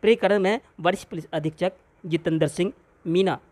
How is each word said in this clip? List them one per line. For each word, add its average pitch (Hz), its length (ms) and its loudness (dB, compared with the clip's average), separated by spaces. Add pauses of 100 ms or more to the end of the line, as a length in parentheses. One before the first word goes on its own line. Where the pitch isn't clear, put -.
प्रकरण 214 360 4
में 196 220 0 (200)
वरिष्ठ 180 280 -2
पुलिस 160 240 -10
अधीक्षक 156 400 -4 (340)
जितेंद्र 160 420 0
सिंह 185 240 -4 (340)
मीना 180 320 0 (140)